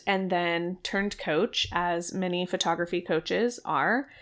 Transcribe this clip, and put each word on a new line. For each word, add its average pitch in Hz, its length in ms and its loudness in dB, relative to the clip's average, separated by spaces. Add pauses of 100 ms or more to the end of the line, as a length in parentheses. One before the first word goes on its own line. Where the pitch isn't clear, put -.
and 190 240 2
then 175 540 0
turned 202 340 -2
coach, 175 540 0
as 175 420 0
many 180 320 0
photography 175 540 0
coaches 180 640 0
are. 180 460 0 (120)